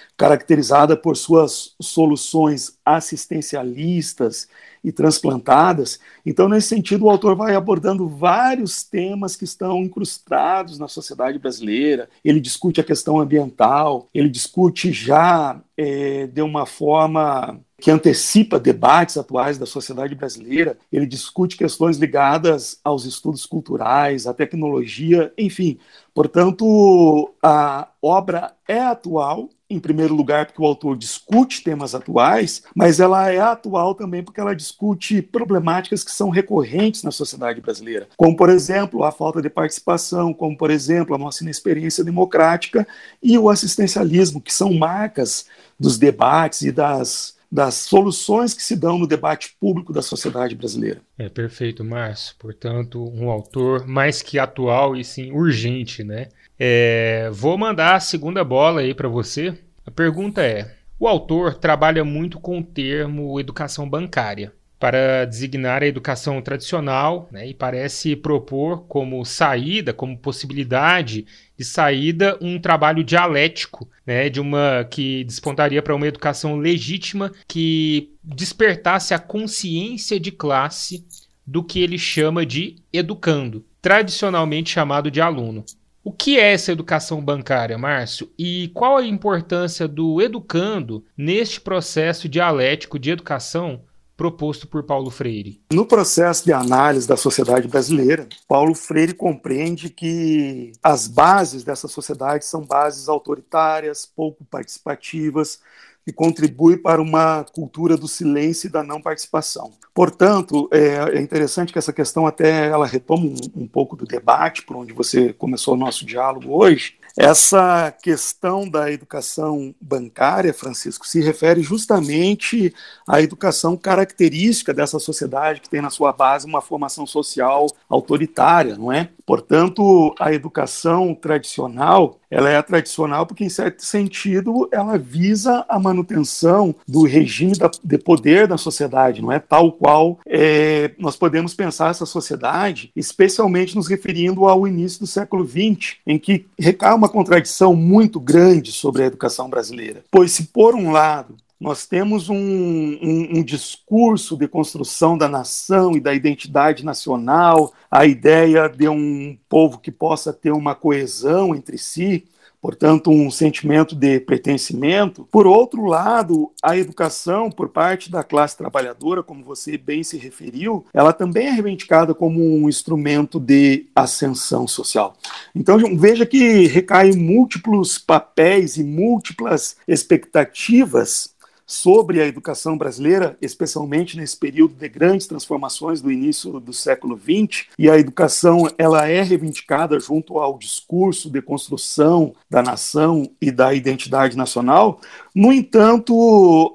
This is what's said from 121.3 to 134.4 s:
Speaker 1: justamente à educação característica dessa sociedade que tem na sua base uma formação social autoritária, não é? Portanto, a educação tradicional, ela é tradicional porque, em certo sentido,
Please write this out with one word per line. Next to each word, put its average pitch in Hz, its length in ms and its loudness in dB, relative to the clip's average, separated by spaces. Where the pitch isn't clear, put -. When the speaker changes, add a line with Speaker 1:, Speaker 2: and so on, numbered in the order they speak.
Speaker 1:
justamente 185 1080 -2
à 147 120 4
educação 165 560 0
característica 185 960 0
dessa 147 280 -4
sociedade 147 600 -4
que - 100 -20
tem 147 120 -4
na 143 80 -4
sua 143 240 0
base 139 320 0
uma 151 160 -4
formação 143 460 -8
social 139 580 0
autoritária, 147 880 2
não 120 160 -6
é? 170 160 -2
Portanto, 180 920 4
a 156 120 0
educação 160 800 -2
tradicional, 151 1080 0
ela 143 200 2
é 147 120 4
tradicional 156 640 -2
porque, 208 180 -8
em 185 60 -4
certo - 340 -6
sentido, 202 880 -2